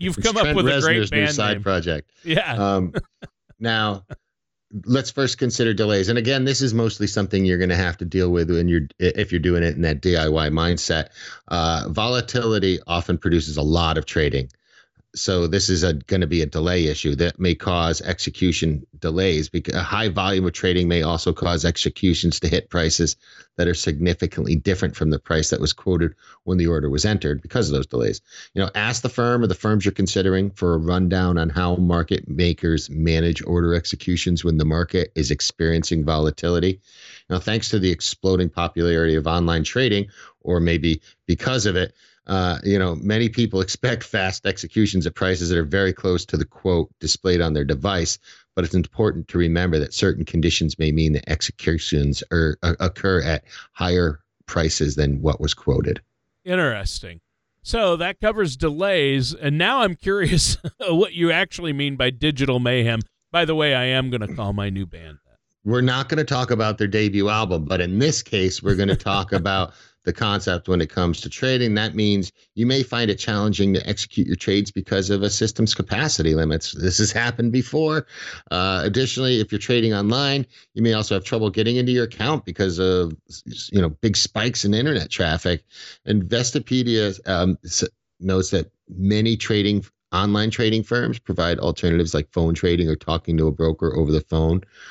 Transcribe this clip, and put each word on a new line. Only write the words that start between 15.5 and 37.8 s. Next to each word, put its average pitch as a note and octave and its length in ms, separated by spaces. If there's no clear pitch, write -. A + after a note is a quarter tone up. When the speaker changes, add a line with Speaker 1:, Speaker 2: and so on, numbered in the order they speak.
Speaker 2:
is F2+ 140
a, F2 120
gonna F2 340
be E2 120
a D2+ 60
delay E2 400
issue D2+ 300
that E2+ 240
may F2+ 160
cause E2+ 460
execution E2 840
delays. E2 480
Bec-, E2+ 240
a F2+ 100
high G#2 260
volume F#2+ 380
of E2+ 60
trading F2+ 340
may E2+ 160
also E2 300
cause E2+ 320
executions E2+ 760
to E2+ 80
hit - 220
prices E2 460
that E2+ 100
are F2 80
significantly E2+ 800
different E2 400
from D#2 160
the D2 80
price D#2+ 320
that - 100
was D#2 120
quoted E2+ 420
when F#2 140
the E2+ 100
order D2+ 200
was C#2 160
entered D#2 380
because F#2+ 260
of D2 60
those C2 140
delays. A#1 320
You G2 80
know, F#2+ 140
ask A2+ 260
the B2+ 60
firm A#2+ 340
or A2 60
the F2+ 80
firms G#2+ 280
you're G2+ 80
considering F#2+ 600
for F2 220
a D#2+ 40
rundown F2+ 600
on D#2+ 120
how F2+ 240
market F2 540
makers E2 600
manage D#2+ 560
order E2+ 300
executions E2+ 680
when E2 140
the D#2 60
market E2 520
is D2+ 160
experiencing E2 720
volatility. E2 760
Now, F2+ 120
thanks G#2+ 300
to G#2+ 100